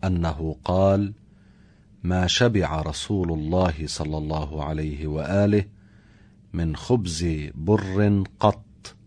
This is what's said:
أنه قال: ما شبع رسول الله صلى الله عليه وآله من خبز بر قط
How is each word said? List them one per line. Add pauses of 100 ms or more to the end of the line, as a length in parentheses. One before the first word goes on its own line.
أنه
قال: (880)
ما
شبع
رسول
الله
صلى
الله
عليه
وآله (880)
من
خبز (300)
بر (160)
قط (100)